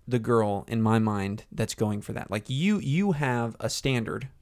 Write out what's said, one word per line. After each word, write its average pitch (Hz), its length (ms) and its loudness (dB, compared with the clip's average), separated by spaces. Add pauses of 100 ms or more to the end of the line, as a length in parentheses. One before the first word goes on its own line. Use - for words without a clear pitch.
the 123 120 0
girl 110 500 2
in 113 120 0
my 110 180 6
mind 104 540 0
that's - 220 -2
going 104 260 -2
for 113 140 -8
that. - 160 -10
Like, 104 180 -6
you, 180 300 0
you 180 340 0
have 123 480 0
a 113 80 -2
standard, 123 600 -2 (140)